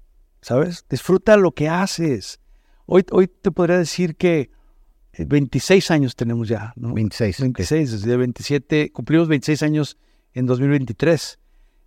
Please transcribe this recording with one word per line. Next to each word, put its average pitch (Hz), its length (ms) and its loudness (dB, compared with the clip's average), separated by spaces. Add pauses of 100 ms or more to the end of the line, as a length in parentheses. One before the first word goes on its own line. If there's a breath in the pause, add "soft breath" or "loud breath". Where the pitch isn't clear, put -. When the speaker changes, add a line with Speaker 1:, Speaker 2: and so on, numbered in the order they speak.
(400)
Speaker 1:
¿sabes? 165 480 -4
Disfruta 190 480 2
lo 185 160 4
que 151 160 -2
haces. 165 720 -4 (460)
Hoy, 180 260 4
hoy 185 160 4
te - 220 -4
podría 175 280 2
decir 170 380 -2
que, 165 340 0 (600)
eh, 82 140 -8
veintiséis 143 640 2
años 143 260 0
tenemos 117 320 -4
ya, 107 280 -6
¿no? 117 180 -8
Speaker 2:
Veintiséis, 107 440 -2
ok. 135 40 -4
Speaker 1:
Veintiséis, 127 500 -2
desde 110 240 -2
veintisiete, 143 760 -2
cumplimos 156 360 0
veintiséis 151 340 0
años 151 360 -2 (340)
en 127 140 -2
dos 123 140 0
mil 139 100 2
veintitrés. 143 680 0 (480)